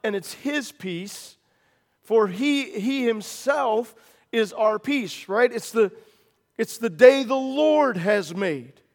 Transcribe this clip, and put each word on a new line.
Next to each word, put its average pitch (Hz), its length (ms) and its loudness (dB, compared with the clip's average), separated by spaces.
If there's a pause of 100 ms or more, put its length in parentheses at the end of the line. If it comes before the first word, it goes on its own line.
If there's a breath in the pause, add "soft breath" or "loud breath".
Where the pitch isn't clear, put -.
and 208 100 -2
it's 190 180 -8
his 285 380 -6
peace, 185 680 -12 (680)
for 214 240 4
he, 269 500 0
he 254 260 -2
himself 233 920 -2 (340 soft breath)
is 220 220 0
our 214 260 0
peace, 262 500 -4
right? 233 240 2
It's 226 200 -8
the, 214 180 4 (680 soft breath)
it's - 220 -4
the 226 100 -4
day 254 360 6
the 240 100 -2
Lord 277 640 0
has 180 360 -2
made. 151 420 -6 (200)